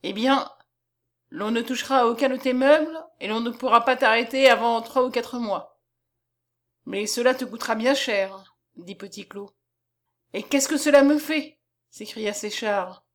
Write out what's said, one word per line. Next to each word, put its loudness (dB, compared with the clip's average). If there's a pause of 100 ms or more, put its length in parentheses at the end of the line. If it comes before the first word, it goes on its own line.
« -
Eh -6
bien, 0 (800)
l'on -6
ne 0
touchera -2
à 4
aucun 2
de -2
tes -2
meubles, 2 (160)
et -10
l'on -2
ne -4
pourra 2
pas 2
t'arrêter 4
avant 2
trois 0
ou -4
quatre -6
mois. » « -6 (1040)
Mais -6
cela 0
te -4
coûtera -6
bien 2
cher », -4 (200)
dit -16
Petit -16
Claud. « -16 (840)
Et -8
qu'est-ce 0
que -2
cela 6
me 4
fait ? » -6 (300)
s'écria -8
Séchard. -6